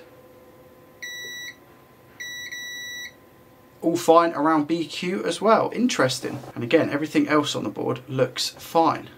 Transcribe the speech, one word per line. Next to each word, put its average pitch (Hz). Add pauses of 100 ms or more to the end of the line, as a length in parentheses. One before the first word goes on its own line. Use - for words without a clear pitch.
(3750)
All 165
fine 165
around 147
B 170
Q 180
as 170
well, 190
interesting. 127 (160)
And 120
again, 123
everything 147
else 147
on -
the -
board -
looks 131
fine. -